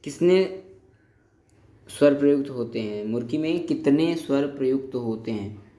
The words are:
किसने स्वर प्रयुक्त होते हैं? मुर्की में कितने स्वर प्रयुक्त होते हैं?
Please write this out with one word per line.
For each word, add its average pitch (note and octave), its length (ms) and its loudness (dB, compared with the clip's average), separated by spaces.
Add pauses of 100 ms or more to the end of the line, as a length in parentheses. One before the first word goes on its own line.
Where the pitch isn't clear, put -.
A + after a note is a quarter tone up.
किसने F3+ 400 4 (1500)
स्वर C#3+ 240 6
प्रयुक्त C#3+ 360 2
होते A#2 320 -6
हैं? G#2 240 -6
मुर्की A#2 320 -4
में E3 280 -2
कितने D#3 500 2
स्वर C#3+ 340 0
प्रयुक्त C3+ 480 -2
होते A2+ 340 -6
हैं? G#2 320 -8 (160)